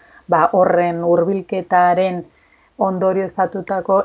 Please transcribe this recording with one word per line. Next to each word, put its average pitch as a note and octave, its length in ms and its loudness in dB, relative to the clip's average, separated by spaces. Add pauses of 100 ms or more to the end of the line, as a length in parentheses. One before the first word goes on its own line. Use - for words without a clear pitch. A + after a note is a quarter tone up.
(280)
ba, E3 240 2
horren F3 520 2
hurbilketaren F3+ 1200 0 (560)
ondorioztatutako F#3+ 1300 -2